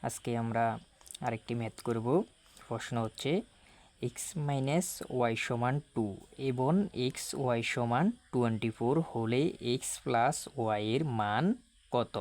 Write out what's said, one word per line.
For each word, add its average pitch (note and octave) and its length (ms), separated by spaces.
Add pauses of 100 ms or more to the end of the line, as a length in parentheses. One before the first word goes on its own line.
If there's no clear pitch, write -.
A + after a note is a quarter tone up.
আজকে - 240 (120)
আমরা A2+ 220 (600)
আরেকটি A2+ 340
ম্যাথ A2+ 160 (120)
করব। A2+ 180 (640)
প্রশ্ন A#2 260 (100)
হচ্ছে, C3+ 280 (800)
x - 20 (300)
মাইনাস C#3+ 420 (420)
y A2+ 40 (120)
সমান B2 280 (200)
টু A2 120 (440)
এবং B2+ 220 (420)
x - 20 (420)
y - 20 (140)
সমান A#2+ 300 (280)
টোয়েন্টি A#2 440
ফোর A#2+ 180 (160)
হলে A#2 320 (380)
x - 20 (220)
প্লাস B2+ 320 (420)
y G#2 40 (120)
এর C#3 80 (180)
মান G#2+ 240 (500)
কত? A#2+ 260